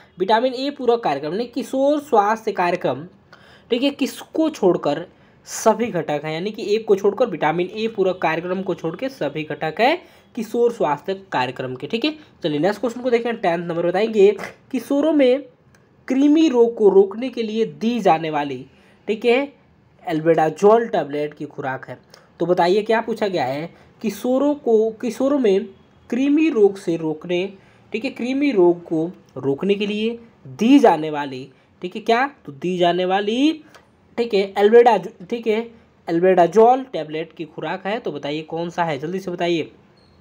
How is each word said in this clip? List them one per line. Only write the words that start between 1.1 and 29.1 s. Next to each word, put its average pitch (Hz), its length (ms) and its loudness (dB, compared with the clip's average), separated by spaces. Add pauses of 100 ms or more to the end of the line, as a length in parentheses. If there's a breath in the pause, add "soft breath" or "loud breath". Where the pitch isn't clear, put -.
यानी 233 140 -4
किशोर 269 540 0
स्वास्थ्य 220 540 0
कार्यक्रम, 175 500 -2 (680 loud breath)
ठीक 240 120 0
है, 277 100 2
किसको - 580 -4
छोड़कर 165 560 0 (400 soft breath)
सभी 220 400 0
घटक 151 380 -4
हैं, 156 80 -6
यानी 175 180 -6
कि 208 240 -4
एक 220 140 -2
को 202 80 4
छोड़कर 196 320 0
विटामिन 165 400 -2
ए 214 200 -6
पूरक 190 300 -2
कार्यक्रम 175 440 -4
को 185 120 -6
छोड़ 165 220 -8
के 269 140 -8
सभी 156 340 -6
घटक 156 360 -6
है 285 160 4 (380 loud breath)
किशोर 233 380 0
स्वास्थ्य 160 420 -2 (180)
कार्यक्रम 131 440 -4
के, 147 100 -12
ठीक 226 180 -4
है। 311 100 -2 (280 loud breath)
चलिए 151 160 -2
नेक्स्ट 196 220 0
क्वेश्चन 240 200 -6
को 254 100 -4
देखें, 233 240 0
टेंथ 175 260 -2
नंबर 170 260 -4
बताएंगे, 202 440 4 (420 loud breath)
किशोरों 285 400 0
में 277 300 4 (640)
कृमि 294 400 4
रोग 233 280 4
को 214 140 4
रोकने 202 380 2
के 240 140 -6
लिए 220 240 -2
दी 202 340 -4
जाने 165 300 2
वाली, 143 340 -6 (440 soft breath)
ठीक 214 160 -4
है, 262 280 2 (520)
एल्बेडाजोल 165 840 2
टैबलेट 147 460 -4
की 156 120 -12
खुराक 135 400 -10
है। 127 120 -16 (420 soft breath)
तो 175 60 0
बताइए 180 360 2
क्या 220 180 0
पूछा 226 280 -4
गया 170 160 -2
है, 143 240 -6 (340 soft breath)
किशोरों 262 540 0
को, 226 360 2
किशोरों 254 460 -2
में 220 280 2 (440)
कृमि 285 400 2
रोग 202 280 2
से 165 180 -4
रोकने, 165 480 -4 (480 loud breath)
ठीक 220 120 -6
है, 262 80 -4
कृमि 277 400 -2
रोग 175 320 4
को 165 260 -4 (280)